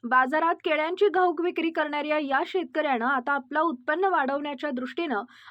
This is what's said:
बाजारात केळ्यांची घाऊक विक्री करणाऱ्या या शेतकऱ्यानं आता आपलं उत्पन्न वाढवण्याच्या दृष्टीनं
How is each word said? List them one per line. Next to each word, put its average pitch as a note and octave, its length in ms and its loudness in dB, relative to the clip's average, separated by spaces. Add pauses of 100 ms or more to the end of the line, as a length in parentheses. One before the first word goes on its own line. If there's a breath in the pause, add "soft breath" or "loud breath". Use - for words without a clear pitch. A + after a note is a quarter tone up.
बाजारात C4 520 2
केळ्यांची F4 540 0
घाऊक F4 320 2
विक्री E4 280 0
करणाऱ्या D4+ 500 -2
या C#4 280 0
शेतकऱ्यानं D4 580 -2
आता C4+ 260 0
आपलं C#4+ 300 0
उत्पन्न D#4+ 440 0
वाढवण्याच्या C#4+ 640 -2
दृष्टीनं B3+ 520 -4 (300 loud breath)